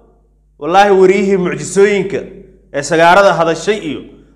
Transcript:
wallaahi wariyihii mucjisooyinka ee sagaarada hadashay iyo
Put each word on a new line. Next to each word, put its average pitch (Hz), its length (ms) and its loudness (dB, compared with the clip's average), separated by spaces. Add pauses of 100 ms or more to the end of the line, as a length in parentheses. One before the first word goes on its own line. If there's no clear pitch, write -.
(580)
wallaahi 190 320 2
wariyihii 190 460 2
mucjisooyinka 180 800 -2 (540)
ee 143 100 -6
sagaarada 175 500 2
hadashay 165 460 -4
iyo 131 220 -10 (360)